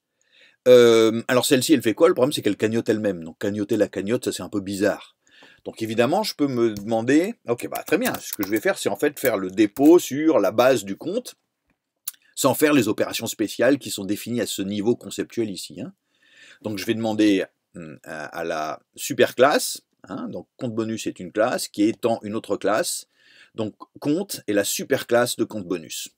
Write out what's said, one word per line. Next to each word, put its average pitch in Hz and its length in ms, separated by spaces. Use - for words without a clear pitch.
Euh, 117 640
alors 123 180
celle-ci, 135 260
elle 123 100
fait - 120
quoi ? - 140
Le 92 60
problème, 131 180
c'est 110 100
qu'elle 101 140
cagnotte 113 320
elle-même. 104 340
Donc 78 160
cagnoter 104 380
la 101 100
cagnotte, 101 380
ça 101 80
c'est - 100
un 87 60
peu 104 120
bizarre. 95 560
Donc - 160
évidemment, 117 440
je - 100
peux 143 140
me 117 260
demander, 117 640
ok, 117 200
bah 113 180
très 156 100
bien, 226 240
ce - 120
que - 100
je 95 60
vais 107 120
faire, 190 160
c'est - 120
en 101 80
fait 147 240
faire 113 180
le 95 120
dépôt 135 500
sur 147 400
la 95 100
base 120 340
du 98 120
compte, 208 400
sans 131 200
faire 147 200
les 113 140
opérations 101 400
spéciales 120 500
qui 113 120
sont 101 140
définies 110 360
à 98 60
ce - 140
niveau 104 360
conceptuel 101 520
ici, 90 320
hein. 165 140
Donc 104 180
je - 80
vais 117 80
demander, 107 500
hum, 80 300
à, 76 220
à 85 180
la 78 360
superclasse, - 880
hein, - 240
donc 92 180
compte 117 180
bonus 110 340
est - 100
une 90 140
classe 110 340
qui - 180
étend 113 380
une 104 140
autre 101 200
classe, - 520
donc 110 180
compte 165 480
est 104 60
la 101 100
superclasse 120 760
de 117 80
compte 104 220
bonus. 85 520